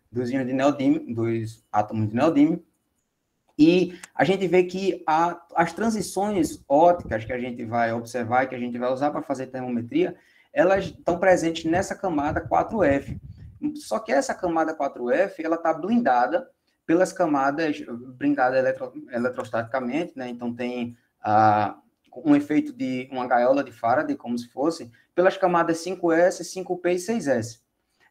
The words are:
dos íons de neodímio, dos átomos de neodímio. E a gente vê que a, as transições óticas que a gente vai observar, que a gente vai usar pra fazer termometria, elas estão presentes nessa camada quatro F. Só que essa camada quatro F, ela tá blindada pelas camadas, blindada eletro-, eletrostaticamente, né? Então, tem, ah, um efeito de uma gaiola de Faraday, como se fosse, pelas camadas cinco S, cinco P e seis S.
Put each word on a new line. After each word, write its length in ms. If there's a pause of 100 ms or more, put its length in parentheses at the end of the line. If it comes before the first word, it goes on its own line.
dos 200
íons 160
de 60
neodímio, 640
dos 560
átomos 380
de 80
neodímio. 480 (920)
E 400 (160)
a 120
gente 240
vê 160
que 420
a, 340 (140)
as 180
transições 960
óticas 560
que 80
a 60
gente 260
vai 280
observar, 560
que 60
a 40
gente 180
vai 160
usar 200
pra 100
fazer 240
termometria, 720 (360)
elas 340
estão 320
presentes 460
nessa 300
camada 460
quatro 420
F. 380 (560)
Só 240
que 120
essa 220
camada 400
quatro 360
F, 340
ela 120
tá 160
blindada 760 (360)
pelas 280
camadas, 680 (380)
blindada 400
eletro-, 340 (180)
eletrostaticamente, 1080
né? 120
Então, 240
tem, 440 (260)
ah, 560 (460)
um 120
efeito 360
de 380
uma 160
gaiola 380
de 80
Faraday, 440
como 220
se 100
fosse, 420 (240)
pelas 220
camadas 420
cinco 340
S, 320
cinco 340
P 140
e 60
seis 280
S. 340 (500)